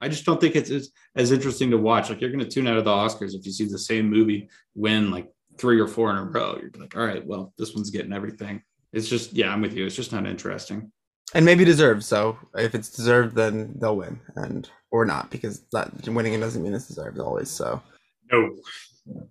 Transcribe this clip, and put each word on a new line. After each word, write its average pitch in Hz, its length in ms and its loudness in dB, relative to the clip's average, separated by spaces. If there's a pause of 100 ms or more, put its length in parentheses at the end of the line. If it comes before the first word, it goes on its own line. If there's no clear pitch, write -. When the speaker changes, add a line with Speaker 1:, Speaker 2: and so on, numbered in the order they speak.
Speaker 1:
I 123 60 -4
just 151 180 -6
don't 160 160 2
think 160 140 4
it's, - 160 0
it's 139 180 -6 (260)
as 123 160 4
interesting 131 380 2
to 117 80 6
watch. 107 320 2
Like, 110 120 -8
you're 123 100 -2
gonna 131 140 -4
tune 131 220 -2
out 113 100 2
of 107 80 2
the 107 60 4
Oscars 101 440 -2
if 92 100 -14
you 98 60 -8
see 107 140 -4
the 104 120 -6
same 110 320 -2
movie 107 400 2 (240)
win, 107 380 0
like, 90 160 -8 (320)
three 123 200 6
or 104 80 2
four 110 220 0
in 98 80 -2
a 95 60 -6
row. - 360 -4
You're - 200 -14
like, - 180 -18
"All 117 80 -2
right, 101 220 -4
well, 95 320 -10
this - 160 -8
one's 101 160 -6
getting 101 220 -8
everything." 101 500 -10 (300)
It's 110 160 -4
just, 117 240 -4
yeah, 98 180 2
I'm 104 100 -2
with 104 120 -2
you. 95 120 -4
It's 95 120 -6
just 120 160 -8
not 98 120 -4
interesting. 98 680 -10 (400)
Speaker 2:
And 165 120 8
maybe 175 200 10
deserved. 143 400 6
So 110 320 0 (180)
if 113 180 0
it's 110 160 -6
deserved, 120 460 2
then 110 420 0
they'll 107 200 0
win, 90 200 -8 (200)
and, - 300 -8 (240)
or 113 120 4
not, 82 260 -2
because 113 300 -8 (140)
that - 340 -6
winning 113 260 -2
it 110 60 -2
doesn't 113 240 -4
mean 101 100 -4
it's - 140 -8
deserved - 320 -10
always. - 300 -4
So - 320 -6 (500)
Speaker 1:
no. 117 240 4 (760)